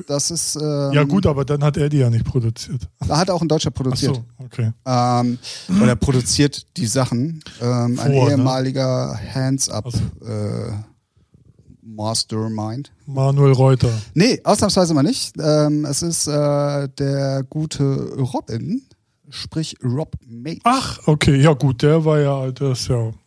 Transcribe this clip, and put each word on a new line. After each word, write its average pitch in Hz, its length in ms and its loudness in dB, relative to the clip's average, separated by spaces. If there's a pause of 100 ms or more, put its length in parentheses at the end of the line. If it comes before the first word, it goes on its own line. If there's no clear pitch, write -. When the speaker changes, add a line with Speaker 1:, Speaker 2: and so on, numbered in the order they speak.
Speaker 1:
Das 143 240 -2
ist, - 240 -6
ähm, 147 380 -2
Speaker 2:
Ja 147 100 4
gut, 185 240 0
aber 139 160 0
dann 143 180 -2
hat 147 140 2
er 147 140 0
die 147 80 0
ja 123 120 4
nicht 113 140 2
produziert. 117 680 -4 (160)
Speaker 1:
Da 147 120 0
hat 185 120 2
auch 175 120 0
ein 165 80 0
Deutscher 151 220 0
produziert. 127 500 -2 (160)
Speaker 2:
Ach - 20 -20
so, 131 60 -14
okay. 113 260 -4 (140)
Speaker 1:
Ähm, 123 540 0 (420)
oder 120 160 4
produziert 139 680 0 (120)
die - 100 -2
Sachen. 127 560 -2 (180)
Ähm, 123 380 0
ein 143 140 0
Speaker 2:
Vor, 131 140 4
ne? 143 40 4
Speaker 1:
ehemaliger 131 880 0 (140)
Hands 131 360 -2
Up, - 200 -6
Speaker 2:
Ach - 20 -10
so. - 340 -4
Speaker 1:
äh, 107 460 -6 (1080)
Mastermind. 110 1080 -6 (140)
Speaker 2:
Manuel 139 460 4
Reuter. 131 400 4 (220)
Speaker 1:
Nee, 208 300 4
ausnahmsweise 185 500 2
mal 139 100 4
nicht. 220 340 -2
Ähm, 151 480 2
es 143 160 -4
ist, 170 260 -4
äh, 147 600 0 (100)
der 139 520 -2
gute 139 680 -2
Robin, 143 640 -4 (460)
sprich - 540 -8
Rob 131 320 -4 (100)
Mate. 120 380 -12
Speaker 2:
Ach, 254 440 0
okay, 147 340 4
ja 156 120 8
gut, 131 280 0
der 156 240 4
war 151 140 2
ja, 139 320 0
der 135 200 -2
ist - 160 -4
ja 117 240 -2 (160)